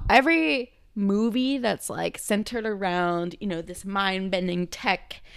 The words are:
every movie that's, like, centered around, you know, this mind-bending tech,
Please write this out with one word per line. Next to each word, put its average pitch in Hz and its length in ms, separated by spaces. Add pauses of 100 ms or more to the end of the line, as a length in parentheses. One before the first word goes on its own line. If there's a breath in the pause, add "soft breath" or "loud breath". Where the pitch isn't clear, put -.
every 277 600 (240)
movie 220 600
that's, 220 320
like, - 280
centered 220 480
around, 175 760
you 208 60
know, 170 140
this 175 220
mind-bending 190 840
tech, - 540 (160 loud breath)